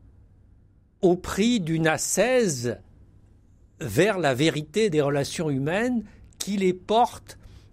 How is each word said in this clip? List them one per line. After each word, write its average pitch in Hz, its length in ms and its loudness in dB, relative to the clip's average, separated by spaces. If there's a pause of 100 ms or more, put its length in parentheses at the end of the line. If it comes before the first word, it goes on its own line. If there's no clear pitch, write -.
(1040)
au 175 140 4
prix 220 420 0
d'une 160 300 0
ascèse 156 920 0 (1000)
vers 165 380 2
la 147 160 0
vérité 156 560 0
des 151 100 2
relations 143 500 -2
humaines 196 520 -2 (380)
qui 196 160 -6
les 190 160 2
porte - 640 -2 (340)